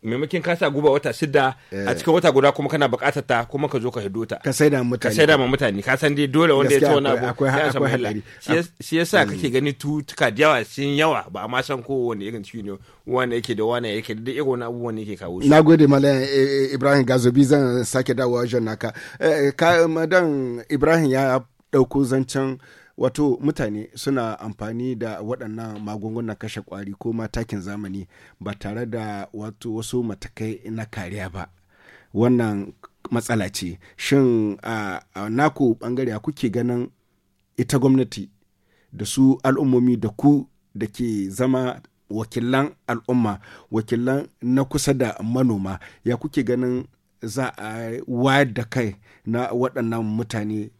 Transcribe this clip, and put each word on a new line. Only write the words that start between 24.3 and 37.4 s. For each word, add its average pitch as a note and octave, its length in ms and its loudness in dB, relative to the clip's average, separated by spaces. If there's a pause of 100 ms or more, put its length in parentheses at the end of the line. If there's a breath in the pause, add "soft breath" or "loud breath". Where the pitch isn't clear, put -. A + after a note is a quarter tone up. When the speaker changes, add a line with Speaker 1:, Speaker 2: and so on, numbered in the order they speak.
Speaker 2:
amfani A2+ 560 -8
da A2 280 -8
waɗannan A2 580 -10
magungunan A2 560 -8
kashe A2 240 -12
ƙwari G2+ 380 -12
ko A#2 140 -6
ma A2+ 160 -6
takin A2+ 340 -6
zamani G2 440 -10 (320 soft breath)
ba G2+ 160 -10
tare G#2 320 -8
da G#2+ 460 -8
wato A2 420 -10
wasu A#2 300 -4
matakai A2 560 -8 (100)
na A2 140 -8
kariya F#2+ 480 -10
ba. F2+ 160 -12 (680 soft breath)
Wannan A2 600 2 (360)
matsala A2+ 400 -2
ce. F2 280 -8 (180 soft breath)
Shin A2+ 640 2
a, G#2+ 380 -8 (140)
a G2+ 160 -8
naku C3+ 500 2
ɓangare, B2 340 -4
a G#2+ 60 -6
kuke C3+ 320 -4
ganin B2 380 -2 (680)